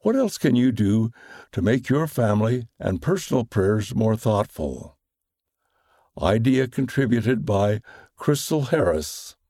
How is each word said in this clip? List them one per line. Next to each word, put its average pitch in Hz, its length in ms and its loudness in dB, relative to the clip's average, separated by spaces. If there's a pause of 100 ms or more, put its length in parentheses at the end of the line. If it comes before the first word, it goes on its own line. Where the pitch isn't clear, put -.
What 226 120 2
else 262 240 0
can 131 160 2
you 123 160 4
do 110 400 2 (400)
to - 100 -6
make 117 280 0
your 147 180 0
family 113 640 0 (100)
and - 240 -4
personal 156 420 -2
prayers 104 520 0
more 110 200 2
thoughtful? 101 800 -4 (1200)
Idea 120 480 2
contributed 120 760 0
by 104 360 0 (360)
Crystal 147 500 -2
Harris. 87 680 -2 (140)